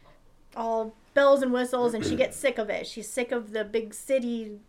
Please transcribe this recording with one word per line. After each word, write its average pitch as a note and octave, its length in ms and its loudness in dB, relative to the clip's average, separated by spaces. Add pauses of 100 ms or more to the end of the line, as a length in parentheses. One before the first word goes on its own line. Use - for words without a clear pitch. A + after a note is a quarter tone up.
(560)
all A3+ 380 -4 (200)
bells C#4 280 8
and B3+ 100 2
whistles, B3 420 0
and A3 100 -4
she - 120 0
gets B3+ 200 0
sick B3+ 220 0
of G#3+ 120 -4
it. F3+ 160 -4
She's G#3+ 220 -12
sick A#3+ 240 -4
of A#3 200 -4
the A3 120 -4
big G#3+ 280 -4
city. A#3 640 -4 (100)